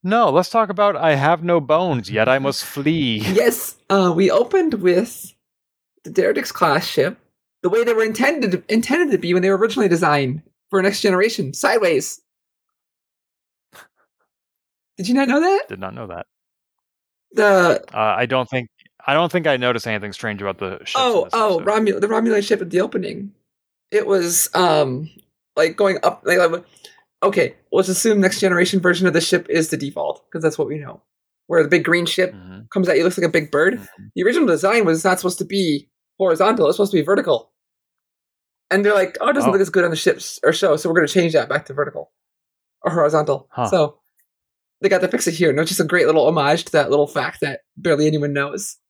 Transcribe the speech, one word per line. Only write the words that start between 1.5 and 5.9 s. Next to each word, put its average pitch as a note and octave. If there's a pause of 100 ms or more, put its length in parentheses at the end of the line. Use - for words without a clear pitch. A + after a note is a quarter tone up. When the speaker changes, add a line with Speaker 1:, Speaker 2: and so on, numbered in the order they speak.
Speaker 1:
bones, D3
yet G#2+
I C3+
must C3+
flee. C#3+
Speaker 2:
<laughs> A2
Yes, A#3 (120)
uh, F#3+
we F#3+
opened D#4
with F3+ (680)